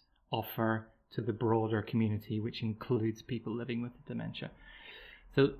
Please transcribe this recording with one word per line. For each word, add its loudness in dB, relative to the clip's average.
offer 0
to -2
the 0
broader 2
community, 2
which -4
includes 0
people -4
living -4
with -6
dementia? -6
So 8